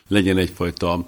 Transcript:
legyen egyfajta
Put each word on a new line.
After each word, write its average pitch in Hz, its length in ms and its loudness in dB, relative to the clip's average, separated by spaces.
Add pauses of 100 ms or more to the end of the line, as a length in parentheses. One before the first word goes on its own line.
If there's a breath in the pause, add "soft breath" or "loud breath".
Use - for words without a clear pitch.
legyen 95 300 2
egyfajta 87 720 -2